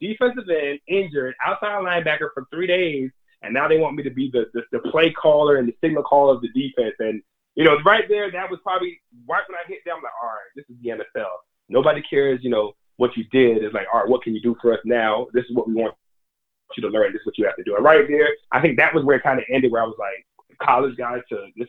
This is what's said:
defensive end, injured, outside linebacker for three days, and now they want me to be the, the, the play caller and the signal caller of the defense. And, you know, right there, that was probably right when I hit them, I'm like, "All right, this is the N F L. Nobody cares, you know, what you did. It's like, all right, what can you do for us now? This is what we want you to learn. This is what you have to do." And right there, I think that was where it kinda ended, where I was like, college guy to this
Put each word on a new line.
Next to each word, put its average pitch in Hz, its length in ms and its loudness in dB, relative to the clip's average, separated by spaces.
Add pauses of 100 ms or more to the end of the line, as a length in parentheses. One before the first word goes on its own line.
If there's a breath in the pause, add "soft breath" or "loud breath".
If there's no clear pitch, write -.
defensive 220 480 -4
end, 147 380 -2
injured, 147 460 -2 (100)
outside 202 380 -4
linebacker 160 520 -2
for 135 180 -10
three 170 160 -4
days, 160 420 -2 (320)
and 107 120 -10
now 143 160 0
they 160 100 4
want 147 160 0
me 143 80 -6
to 131 60 -4
be 131 220 -4
the, 117 220 -2
the, 117 100 -6 (100)
the 120 60 -2 (120)
play 160 200 4
caller 147 440 4
and 123 120 2
the 117 140 -4
signal 151 220 0
caller 143 320 4
of 117 60 -8
the 113 80 -4
defense. 123 500 -2
And, 107 240 -4 (320)
you 156 80 0
know, 147 220 6
right 208 240 6
there, 208 220 -2
that 185 200 -8
was 175 120 -12
probably 180 360 -4 (300)
right 185 180 -2
when 185 100 -14
I 175 80 -10
hit 190 200 -14
them, 170 100 -8
I'm 156 80 -14
like, 120 80 -10 (100)
"All 120 60 -6
right, 104 300 -12
this 143 100 -20
is 123 140 -20
the 117 100 -6
N 110 80 -8
F 104 160 -10
L. 98 260 -8 (280)
Nobody 147 320 2
cares, 139 420 0
you 127 60 -2
know, 107 260 -2 (220)
what 123 180 0
you 113 160 -6
did. 117 320 4
It's 104 100 -6
like, 98 200 -4
all 113 80 2
right, 104 80 -2
what 123 140 2
can 113 120 -6
you 107 60 -8
do 117 200 -2
for 117 120 4
us 107 100 -2
now? 113 480 0
This 123 140 0
is 120 100 -6
what 113 140 -2
we 113 40 0
want 110 220 -2 (840)
you 120 60 -10
to 104 60 -2
learn. 104 220 2
This 107 80 -8
is - 60 -12
what - 120 -8
you 104 80 2
have 98 120 -2
to 120 60 -12
do." 104 120 -4
And 110 80 0
right 151 240 8
there, 151 220 2 (220)
I 127 100 2
think 147 160 2
that 156 160 2
was 156 100 2
where 135 140 4
it 123 60 -4
kinda 131 260 0
ended, 127 220 2
where 113 120 0
I - 20 -2
was 113 140 -8
like, 98 260 -10 (360)
college 127 340 2
guy 123 340 -6
to 101 180 -10 (100)
this 120 120 -8